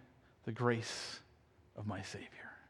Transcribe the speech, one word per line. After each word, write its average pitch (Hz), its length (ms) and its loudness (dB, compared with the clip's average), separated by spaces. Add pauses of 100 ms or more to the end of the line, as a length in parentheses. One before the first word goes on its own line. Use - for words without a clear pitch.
(460)
the 120 60 0
grace 117 680 2 (560)
of 104 120 -2
my 101 140 0
Savior, 92 260 -8 (420)